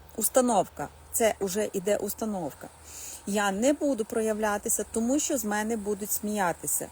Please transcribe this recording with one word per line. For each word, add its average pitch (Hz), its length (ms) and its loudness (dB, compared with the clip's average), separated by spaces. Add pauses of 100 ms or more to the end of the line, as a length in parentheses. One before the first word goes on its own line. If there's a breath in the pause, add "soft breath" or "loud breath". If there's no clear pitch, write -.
(160)
Установка, 220 720 2 (240)
це 220 280 2
вже 196 340 0
іде 202 240 0
установка. 208 720 -6 (560 loud breath)
«Я 202 260 2
не 233 220 4
буду 277 320 0
проявлятися, 214 880 0
тому 240 280 2
що 302 180 0
з 220 80 -4
мене 214 320 0
будуть 202 340 -4
сміятися. 190 800 -2